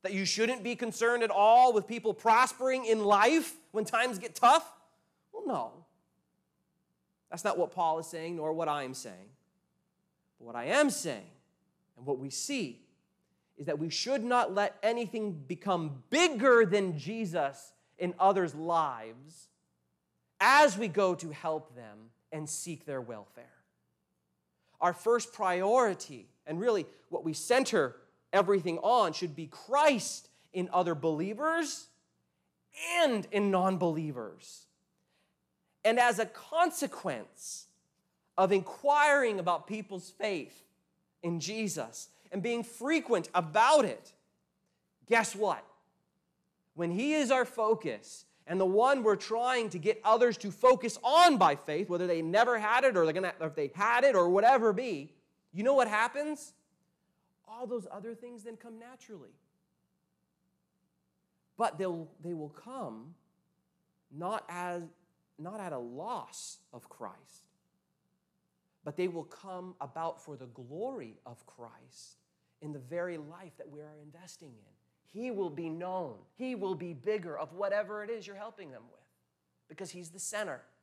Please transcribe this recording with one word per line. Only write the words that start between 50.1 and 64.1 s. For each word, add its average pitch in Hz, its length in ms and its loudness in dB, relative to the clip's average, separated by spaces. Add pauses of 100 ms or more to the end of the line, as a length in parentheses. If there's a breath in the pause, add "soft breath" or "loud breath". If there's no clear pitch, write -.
to 208 120 -10
focus 247 540 4
on 311 340 8
by 165 180 6
faith, 156 320 -6
whether 175 200 -2
they 170 140 0
never 220 360 2
had 220 260 0
it 254 140 4
or 165 80 6
they're 160 80 2
gonna, 185 260 -2
or 160 80 -6
if 147 80 -10
they 143 200 -4
had 233 280 2
it 269 120 6
or 175 140 6
whatever 220 440 6
be, 180 380 -6 (420)
you 185 100 -6
know 269 120 4
what 254 120 4
happens? 240 640 -2 (920)
All 240 200 -12
those 214 240 -8
other 214 240 -12
things 233 280 -18
then 226 140 -16
come 226 220 -20
naturally. 220 560 -20 (2250)
But 220 200 -2
they'll, 170 300 -6 (160)
they 175 100 -10
will 151 160 -10
come 156 640 -14 (1000)